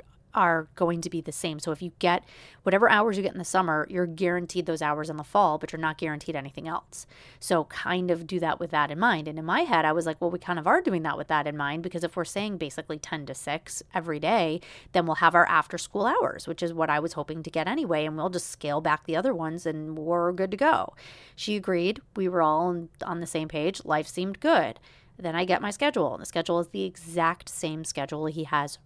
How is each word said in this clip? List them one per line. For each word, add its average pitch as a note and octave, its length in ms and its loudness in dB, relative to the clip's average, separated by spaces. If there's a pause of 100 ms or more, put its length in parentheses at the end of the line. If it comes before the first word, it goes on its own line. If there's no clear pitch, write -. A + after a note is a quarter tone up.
(340)
are E3+ 420 2
going E3+ 260 0
to E3+ 80 -6
be E3+ 100 -6
the D#3 140 -8
same. D#3 260 -6
So D#3+ 140 -2
if - 80 -6
you F3 180 -8
get F3 240 2 (400)
whatever G3 260 6
hours G#3 280 4
you G3+ 40 0
get F#3+ 120 -2
in - 40 -10
the F3+ 60 -6
summer, D#3+ 460 2
you're F3+ 160 0
guaranteed F3 600 -2
those D#3+ 160 -2
hours D3+ 280 0
in D#3 80 -6
the D3 80 -8
fall, F3 320 4
but - 160 -8
you're D#3+ 80 -8
not D#3 160 -2
guaranteed D3+ 400 -4
anything C#3 320 -10
else. - 360 -8 (360)
So E3 240 2
kind F3+ 440 -2
of E3+ 160 0
do F3+ 140 -4
that D#3+ 180 0
with E3 140 -8
that D3 200 2
in D3 60 -8
mind." F3 300 0
And D3+ 100 -8
in D#3 60 -8
my F#3 200 0
head, F#3 200 4
I D#3 80 4
was E3 140 0
like, D#3+ 160 -4
"Well, F3 100 0
we F3+ 80 -4
kind F3 180 -4
of D#3+ 100 -4
are D#4 140 6
doing F#3 220 0
that D3+ 140 -4
with - 100 -8
that D3+ 200 2
in D3+ 100 -4
mind, D3 260 -4
because F3 220 -4
if E3+ 100 -6
we're F3 80 -2
saying G3+ 360 -6
basically D3+ 380 -8
ten D3+ 280 -8
to C3+ 100 -10
six - 480 -8 (100)
every E3 280 -4
day, E3 400 2 (320)
then E3+ 120 2
we'll D#3 100 0
have E3+ 200 8
our E3+ 120 8
after E3 300 2
school G3+ 280 -2
hours, - 420 0
which E3 160 -6
is E3+ 100 -2
what D#3+ 160 0
I D3+ 120 2
was E3 100 -2
hoping D#3 320 -8
to - 80 -12
get D#3+ 160 0
anyway. F#3 380 0
And D#3 100 -4
we'll D#3 140 -2
just F3+ 200 -4
scale D3 300 -4
back D#3 260 0
the D#3+ 120 -2
other A#3+ 160 2
ones E3 320 -4
and D#3 320 -4
we're E3+ 340 2
good F#3 200 -2
to G3+ 60 -4
go." C#4+ 360 2 (420)
She G#3 220 -4
agreed. F#3 420 0 (160)
We F#3+ 140 0
were F3+ 120 2
all D#3+ 260 4
on, E3+ 200 -4 (180)
on E3+ 140 -4
the E3 80 -8
same D#3 220 -4
page. D#3+ 340 -2
Life D#3 240 0
seemed F#3+ 320 -6
good. G#3+ 400 2 (380)
Then E3 180 -4
I F3 80 0
get F3+ 180 2
my G#3 100 -4
schedule, G3+ 420 0
and - 80 -10
the - 40 -12
schedule E3+ 360 0
is E3+ 80 -6
the F#3+ 160 -4
exact E3 640 -2
same D#3+ 340 -6
schedule D3+ 440 -4
he D#3 180 -6
has D3 400 -2